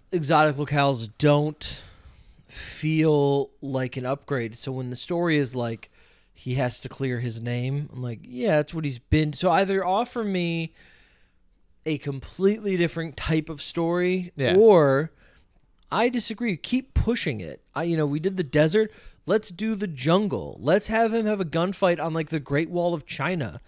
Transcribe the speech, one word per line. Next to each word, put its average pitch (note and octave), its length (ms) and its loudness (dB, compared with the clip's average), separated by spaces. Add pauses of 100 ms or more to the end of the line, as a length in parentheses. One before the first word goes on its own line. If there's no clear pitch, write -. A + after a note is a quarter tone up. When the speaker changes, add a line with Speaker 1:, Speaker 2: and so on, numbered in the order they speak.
(140)
Speaker 1:
exotic D3+ 440 2
locales C#3 520 0 (100)
don't D3 640 0 (640)
feel D3+ 1040 0 (100)
like C3 360 -4
an B2+ 100 -6
upgrade. B2 500 -4
So - 160 -8
when B2+ 180 -6
the B2 60 -8
story E3+ 420 0
is, B2+ 160 0
like, A#2 360 -6 (440)
he B2+ 220 -8
has B2+ 240 -2
to - 100 -10
clear B2+ 300 -4
his A2+ 200 -6
name, B2 520 -4
I'm B2+ 100 -12
like, A#2+ 200 -8
"Yeah, A3+ 340 0
that's D3+ 180 0
what D#3+ 100 -4
he's C3 140 -6
been." D#3 340 0
So F3+ 180 0
either F#3+ 340 2
offer A3 400 -2
me E3+ 480 -2 (1120)
a D#3 120 -2
completely F#3+ 800 0
different E3 400 -2
type D#3+ 320 0
of D#3 140 -10
story, F3+ 760 0
Speaker 2:
Yeah. C#3 200 2
Speaker 1:
or D#3+ 540 8 (800)
I A3+ 180 2
disagree. A#3 480 -4
Keep - 380 -4
pushing D#3+ 460 0
it. D#2+ 220 -12 (120)
I, E3 100 -4
you E3+ 120 0
know, D#3 100 2
we C#3+ 120 -2
did F#3+ 180 -4
the F#3 80 0
desert. D#3+ 460 4 (340)
Let's G#3+ 260 0
do G#3+ 260 -4
the G3+ 100 -4
jungle. C#3+ 720 0
Let's E3+ 280 2
have A3+ 260 2
him A3+ 120 0
have G#3 140 0
a F#3 40 -4
gunfight F3 600 0
on, E3 80 -2
like, D#3+ 180 -4
the D#3+ 100 -2
Great C#3 300 -2
Wall F3 220 0
of D#3+ 140 -6
China. C#3 600 -4